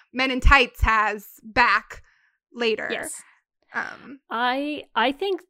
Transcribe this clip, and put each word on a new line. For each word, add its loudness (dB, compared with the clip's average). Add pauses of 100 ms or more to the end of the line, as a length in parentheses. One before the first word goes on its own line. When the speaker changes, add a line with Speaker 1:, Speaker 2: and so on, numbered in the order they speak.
(120)
Speaker 1:
Men -2
in -4
Tights 6
has 2 (180)
back 0 (500)
later. -2
Speaker 2:
Yes. -8 (500)
Speaker 1:
Um, -10 (100)
Speaker 2:
I, -4 (120)
I 2
think -4